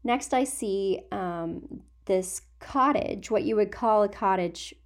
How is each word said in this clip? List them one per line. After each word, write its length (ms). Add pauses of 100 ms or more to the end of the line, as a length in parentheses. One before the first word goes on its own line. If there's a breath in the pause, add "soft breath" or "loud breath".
next 300
I 100
see, 680
um, 720 (220)
this 360 (180)
cottage, 720
what 120
you 120
would 160
call 320
a 60
cottage 680 (100)